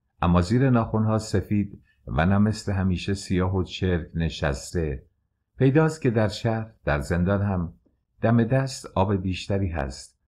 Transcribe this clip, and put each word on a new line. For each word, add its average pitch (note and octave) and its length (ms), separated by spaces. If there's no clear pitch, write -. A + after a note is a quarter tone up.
اما F2 200
زیر B2 280
ناخن‌ها A2 480
سفید G#2 640
و D2+ 180
نه G2 120
مثل G#2 340
همیشه F#2 420
سیاه F#2 420
و F#2 80
چرک F2+ 500
نشسته. D#2 920
پیداست D#3 440
که C3 80
در A2 180
شهر، A2 440
در D2 140
زندان F2 420
هم F2+ 320
دم A#2 220
دست C3 520
آب G2+ 200
بیشتری F#2+ 520
هست D2 600